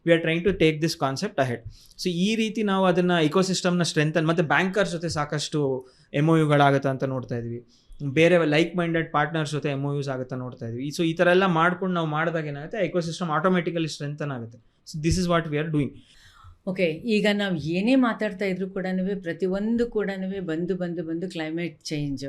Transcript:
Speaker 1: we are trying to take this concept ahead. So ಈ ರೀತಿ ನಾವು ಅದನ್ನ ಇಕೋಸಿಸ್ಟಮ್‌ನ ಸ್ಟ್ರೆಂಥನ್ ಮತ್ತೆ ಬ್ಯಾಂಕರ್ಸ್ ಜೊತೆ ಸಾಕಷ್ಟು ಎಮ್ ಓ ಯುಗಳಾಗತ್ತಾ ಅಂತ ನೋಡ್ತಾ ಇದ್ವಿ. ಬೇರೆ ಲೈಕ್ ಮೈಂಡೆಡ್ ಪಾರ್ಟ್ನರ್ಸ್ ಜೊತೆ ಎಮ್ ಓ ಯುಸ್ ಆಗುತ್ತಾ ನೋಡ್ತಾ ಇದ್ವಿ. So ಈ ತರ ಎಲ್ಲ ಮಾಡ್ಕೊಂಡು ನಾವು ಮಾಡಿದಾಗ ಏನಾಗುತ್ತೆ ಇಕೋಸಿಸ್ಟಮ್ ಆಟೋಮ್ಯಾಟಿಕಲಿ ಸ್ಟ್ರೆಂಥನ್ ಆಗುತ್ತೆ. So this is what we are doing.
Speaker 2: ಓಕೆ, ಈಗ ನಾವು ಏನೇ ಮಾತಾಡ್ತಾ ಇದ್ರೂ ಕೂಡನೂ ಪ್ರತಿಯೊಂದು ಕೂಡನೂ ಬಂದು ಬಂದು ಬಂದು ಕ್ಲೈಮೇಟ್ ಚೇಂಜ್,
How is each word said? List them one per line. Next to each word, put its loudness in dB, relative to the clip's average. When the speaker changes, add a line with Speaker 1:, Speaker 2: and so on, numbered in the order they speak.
Speaker 1:
we 8
are 4
trying 2
to -2
take 6
this -2
concept -4
ahead. -2
So 0
ಈ 2
ರೀತಿ 0
ನಾವು 2
ಅದನ್ನ 4
ಇಕೋಸಿಸ್ಟಮ್‌ನ 2
ಸ್ಟ್ರೆಂಥನ್ 0
ಮತ್ತೆ 2
ಬ್ಯಾಂಕರ್ಸ್ 2
ಜೊತೆ -4
ಸಾಕಷ್ಟು -2
ಎಮ್ 2
ಓ 6
ಯುಗಳಾಗತ್ತಾ 4
ಅಂತ -4
ನೋಡ್ತಾ -6
ಇದ್ವಿ. -8
ಬೇರೆ 4
ಲೈಕ್ 2
ಮೈಂಡೆಡ್ -2
ಪಾರ್ಟ್ನರ್ಸ್ 0
ಜೊತೆ -2
ಎಮ್ -4
ಓ -2
ಯುಸ್ -4
ಆಗುತ್ತಾ -6
ನೋಡ್ತಾ -10
ಇದ್ವಿ. -6
So -4
ಈ 0
ತರ 4
ಎಲ್ಲ 6
ಮಾಡ್ಕೊಂಡು 2
ನಾವು 0
ಮಾಡಿದಾಗ -2
ಏನಾಗುತ್ತೆ -4
ಇಕೋಸಿಸ್ಟಮ್ -4
ಆಟೋಮ್ಯಾಟಿಕಲಿ 0
ಸ್ಟ್ರೆಂಥನ್ -8
ಆಗುತ್ತೆ. -10
So -4
this 2
is 0
what 0
we 0
are -4
doing. 0
Speaker 2:
ಓಕೆ, 0
ಈಗ 0
ನಾವು 0
ಏನೇ 2
ಮಾತಾಡ್ತಾ 0
ಇದ್ರೂ -2
ಕೂಡನೂ -4
ಪ್ರತಿಯೊಂದು -2
ಕೂಡನೂ -4
ಬಂದು -4
ಬಂದು -6
ಬಂದು -6
ಕ್ಲೈಮೇಟ್ -6
ಚೇಂಜ್, -6